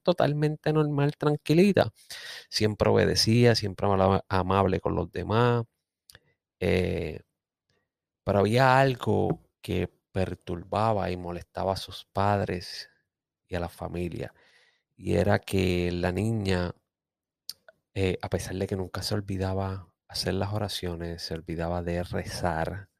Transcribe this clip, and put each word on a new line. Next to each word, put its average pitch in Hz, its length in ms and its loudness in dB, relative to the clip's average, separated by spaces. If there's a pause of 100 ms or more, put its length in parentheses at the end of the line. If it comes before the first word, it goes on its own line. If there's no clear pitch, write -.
totalmente 151 720 0
normal, 147 440 2
tranquilita. 151 760 4 (560)
Siempre 107 400 2
obedecía, 110 680 6
siempre 98 320 -2
amaba-, 95 420 4
amable 92 520 2
con 90 140 0
los 87 160 -4
demás. 117 540 0 (920)
Eh, 90 640 -2 (1000)
pero 98 160 2
había 127 400 4
algo 107 640 0 (200)
que 92 280 -4 (220)
perturbaba 92 1000 -2
y 90 60 -6
molestaba 90 560 -6
a 95 40 -2
sus - 280 -14
padres 98 840 -2 (580)
y 90 80 -6
a 87 40 -4
la 85 100 -4
familia. 87 640 -8 (640)
Y 95 180 -2
era 98 240 4
que 90 520 0
la 87 200 -2
niña, 98 640 -2 (1200)
eh, 95 280 0
a 101 80 -8
pesar 92 260 -4
de 95 120 -2
que 104 100 -4
nunca 92 260 -8
se - 120 -4
olvidaba 95 720 -4 (200)
hacer - 280 -4
las 101 180 -4
oraciones, 85 720 -6
se - 100 -8
olvidaba 82 500 -4
de 85 200 -2
rezar, 87 840 -6 (100)